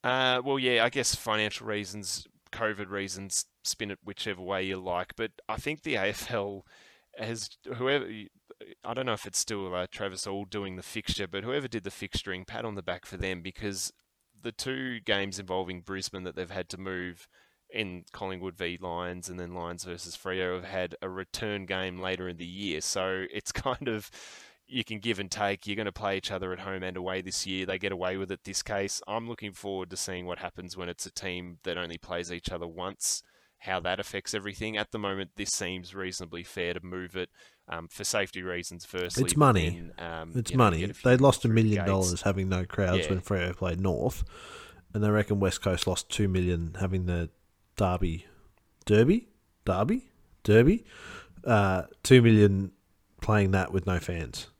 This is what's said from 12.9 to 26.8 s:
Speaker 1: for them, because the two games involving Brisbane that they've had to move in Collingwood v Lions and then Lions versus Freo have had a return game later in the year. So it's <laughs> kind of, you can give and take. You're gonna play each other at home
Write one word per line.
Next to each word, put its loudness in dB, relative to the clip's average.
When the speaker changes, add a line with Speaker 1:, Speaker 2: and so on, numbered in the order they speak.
Speaker 1:
for -14
them, -4
because -6
the -8
two -6
games 0
involving -2
Brisbane -8
that -8
they've -8
had -6
to -12
move -8
in -6
Collingwood -6
v -4
Lions -6
and -10
then -8
Lions -8
versus -10
Freo -2
have -6
had -4
a -6
return -6
game -4
later -4
in -8
the -10
year. -4
So -2
it's -8
<laughs> -
kind -4
of, -4
you -4
can -8
give -2
and -6
take. -2
You're -2
gonna -2
play -2
each -6
other -4
at -8
home -6